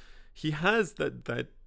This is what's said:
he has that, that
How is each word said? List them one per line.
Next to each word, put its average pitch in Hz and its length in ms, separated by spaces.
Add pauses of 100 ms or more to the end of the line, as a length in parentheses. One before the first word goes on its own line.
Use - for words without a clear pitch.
(320)
he 151 200
has 185 420
that, 127 320
that 120 220 (180)